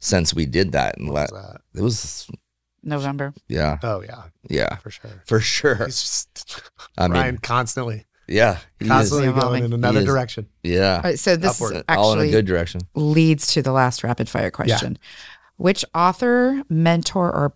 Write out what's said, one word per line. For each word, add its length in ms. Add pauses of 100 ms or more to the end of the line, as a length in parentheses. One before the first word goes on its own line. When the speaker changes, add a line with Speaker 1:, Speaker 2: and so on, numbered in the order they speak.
Speaker 1:
since 320
we 120
did 280
that. 240
And 100
Speaker 2:
What 60
was 180
Speaker 1:
la- 100 (120)
Speaker 2:
that? 80 (140)
Speaker 1:
it 60
was 460 (560)
Speaker 3:
November. 500 (140)
Speaker 1:
Yeah. 340
Speaker 2:
Oh, 220
yeah. 200 (260)
Speaker 1:
Yeah. 260
Speaker 2:
For 160
sure. 340
Speaker 1:
For 140
sure. 460
Speaker 2:
He's 100
just 680 (360)
Speaker 1:
I 60
mean, 80
Speaker 2:
Brian 260
constantly, 680 (220)
Speaker 1:
Yeah, 300 (200)
he 120
Speaker 2:
constantly 400
Speaker 1:
is. 80
Speaker 3:
Evolving. 120 (120)
Speaker 2:
going 20
in 100
another 260
Speaker 1:
He 40
is. 80
Speaker 2:
direction. 360 (160)
Speaker 1:
Yeah. 340
Speaker 3:
All 60
right, 140
so 200
this 240
Speaker 2:
Upward. 260
Speaker 3:
actually 160
Speaker 1:
All 160
in 80
a 40
good 140
direction. 360 (120)
Speaker 3:
leads 600
to 80
the 100
last 320
rapid 240
fire 160
Speaker 2:
Yeah. 60
Speaker 3:
question. 480 (580)
Which 300 (100)
author, 720
mentor, 680
or 220